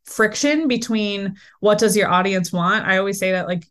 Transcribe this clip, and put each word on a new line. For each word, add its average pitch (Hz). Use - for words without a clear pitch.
friction 285
between 208
what 208
does 208
your 202
audience 185
want. 185
I 190
always 196
say 185
that, 185
like, 180